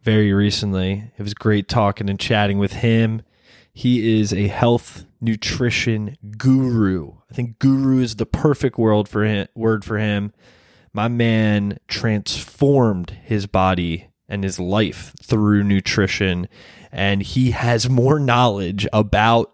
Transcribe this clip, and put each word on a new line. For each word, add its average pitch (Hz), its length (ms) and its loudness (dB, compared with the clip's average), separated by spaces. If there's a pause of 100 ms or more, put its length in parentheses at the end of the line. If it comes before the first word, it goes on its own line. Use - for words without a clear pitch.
very 107 300 2
recently. 101 840 0
It 107 40 -10
was 101 120 -8
great 104 340 0
talking 101 420 0
and 98 80 -4
chatting 104 400 0
with 101 160 0
him. 113 480 0 (500)
He 113 480 2
is 104 120 0
a 98 160 0
health - 560 0 (160)
nutrition 113 960 -2 (220)
guru. 117 760 2 (180)
I - 40 -20
think 120 240 -6
guru 135 420 2
is 113 160 -2
the 110 100 -4
perfect - 520 0
word 107 300 4
for 104 160 -2
him, 104 300 -2
word 110 300 -2
for 107 140 -6
him. 104 340 -2 (600)
My 110 160 -2
man 110 720 0 (100)
transformed 113 1200 0
his 104 360 -6
body 90 600 0 (200)
and 98 160 -6
his 95 160 -6
life 95 600 -2
through 104 440 2
nutrition, 95 840 -2 (440)
and 98 280 -2
he 127 300 0
has 120 400 0
more 131 300 2
knowledge 107 720 0
about 107 600 2